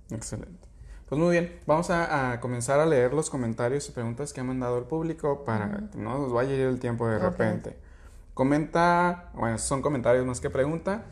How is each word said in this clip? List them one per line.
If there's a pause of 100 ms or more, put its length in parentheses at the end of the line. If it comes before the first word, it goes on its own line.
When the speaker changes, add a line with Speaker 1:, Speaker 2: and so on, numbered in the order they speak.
(100)
Speaker 1:
Excelente. (400)
Pues
muy
bien,
vamos
a,
a
comenzar
a
leer
los
comentarios
y
preguntas
que
ha
mandado
el
público
para
Speaker 2:
Ujú.
Speaker 1:
que
no
nos
vaya
a
ir
el
tiempo
de
Speaker 2:
Ok.
Speaker 1:
repente. (580)
Comenta,
bueno,
son
comentarios
más
que
pregunta.